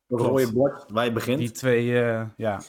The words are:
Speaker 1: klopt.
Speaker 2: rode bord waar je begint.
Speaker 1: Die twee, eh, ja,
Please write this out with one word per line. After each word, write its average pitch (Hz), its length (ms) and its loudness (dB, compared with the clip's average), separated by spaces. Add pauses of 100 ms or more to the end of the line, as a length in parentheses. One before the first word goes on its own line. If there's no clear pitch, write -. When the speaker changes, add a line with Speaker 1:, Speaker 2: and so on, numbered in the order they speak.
Speaker 1:
klopt. 120 160 0
Speaker 2:
rode 127 300 2
bord 135 360 0
waar 110 160 -2
je 120 80 0
begint. 120 260 -2
Speaker 1:
Die 120 120 -2
twee, 120 520 2
eh, 113 200 0 (140)
ja, 107 320 -2